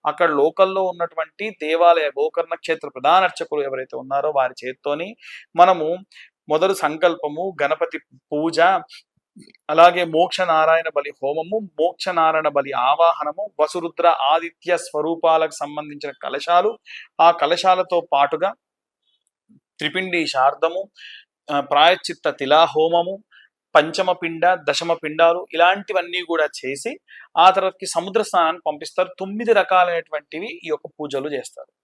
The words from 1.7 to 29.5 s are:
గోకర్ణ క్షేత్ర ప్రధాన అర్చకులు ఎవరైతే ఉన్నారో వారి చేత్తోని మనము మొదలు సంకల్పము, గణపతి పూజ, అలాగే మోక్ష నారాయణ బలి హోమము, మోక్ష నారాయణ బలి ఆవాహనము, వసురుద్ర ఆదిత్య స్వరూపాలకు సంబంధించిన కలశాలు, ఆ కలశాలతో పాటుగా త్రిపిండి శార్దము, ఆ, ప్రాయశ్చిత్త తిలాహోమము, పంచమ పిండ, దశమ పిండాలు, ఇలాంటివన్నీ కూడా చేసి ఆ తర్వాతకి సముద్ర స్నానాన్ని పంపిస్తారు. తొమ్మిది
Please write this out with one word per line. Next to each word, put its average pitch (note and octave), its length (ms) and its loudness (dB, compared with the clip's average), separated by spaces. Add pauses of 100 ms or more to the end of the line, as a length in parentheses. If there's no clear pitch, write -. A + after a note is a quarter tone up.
గోకర్ణ D#3+ 480 -4
క్షేత్ర D#3+ 340 -6
ప్రధాన D#3 340 2
అర్చకులు E3 380 -4
ఎవరైతే C3 360 -6
ఉన్నారో C#3 380 -4
వారి B2+ 260 0
చేత్తోని D3 540 -8 (400)
మనము E3+ 320 4 (640)
మొదలు E3+ 240 0
సంకల్పము, D#3+ 880 -4
గణపతి D#3 360 -4 (320)
పూజ, D#3 280 -2 (1080)
అలాగే F3 360 6
మోక్ష E3+ 360 -2
నారాయణ D#3+ 540 2
బలి C#3+ 140 -2
హోమము, D#3+ 480 -6 (240)
మోక్ష F3 280 -2
నారాయణ D#3+ 380 2
బలి C#3+ 240 0
ఆవాహనము, D3+ 880 0
వసురుద్ర E3 480 0
ఆదిత్య E3 680 0
స్వరూపాలకు D#3+ 760 -2
సంబంధించిన D3 600 -12 (100)
కలశాలు, F3 540 -2 (440)
ఆ E3 100 8
కలశాలతో F3 800 0
పాటుగా D3+ 400 0 (1300)
త్రిపిండి F3 480 -4
శార్దము, D#3+ 640 0 (640)
ఆ, C#3+ 80 0
ప్రాయశ్చిత్త D3+ 680 2
తిలాహోమము, E3 960 2 (520)
పంచమ E3+ 360 2
పిండ, E3 340 -4 (240)
దశమ E3+ 240 -2
పిండాలు, E3 600 2
ఇలాంటివన్నీ F3 680 0
కూడా E3 240 0 (140)
చేసి C#3 320 -8 (460)
ఆ F3 120 8
తర్వాతకి F#3+ 360 0
సముద్ర F#3 360 -2
స్నానాన్ని F3 460 0
పంపిస్తారు. D#3 420 -4 (100)
తొమ్మిది G#3+ 340 -2